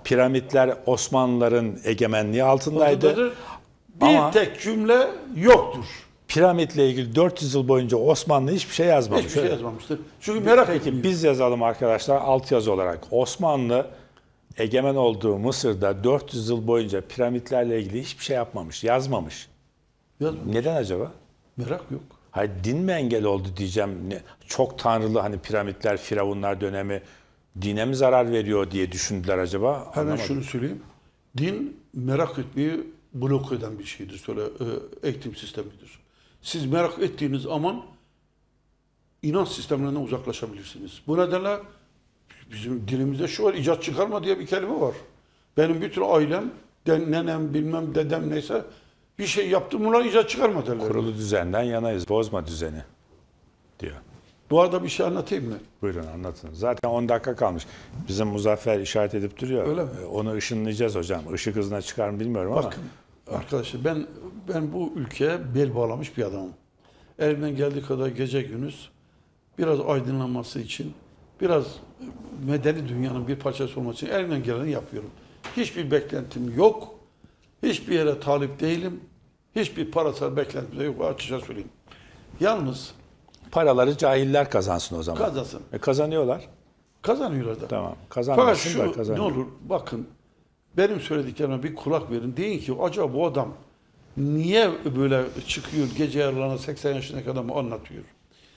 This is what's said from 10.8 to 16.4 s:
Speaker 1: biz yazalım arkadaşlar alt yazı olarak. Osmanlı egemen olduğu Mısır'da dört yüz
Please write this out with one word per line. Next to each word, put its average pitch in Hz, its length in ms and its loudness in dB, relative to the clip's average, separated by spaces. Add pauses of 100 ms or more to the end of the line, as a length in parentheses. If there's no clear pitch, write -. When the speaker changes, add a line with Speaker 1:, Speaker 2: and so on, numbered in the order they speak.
Speaker 1:
biz 180 200 2
yazalım 127 380 4
arkadaşlar 113 580 2
alt 131 320 2
yazı 110 200 4
olarak. 90 380 0
Osmanlı 127 760 2 (720)
egemen 127 360 2
olduğu 110 440 2
Mısır'da 101 640 0
dört 139 300 2
yüz 113 140 -4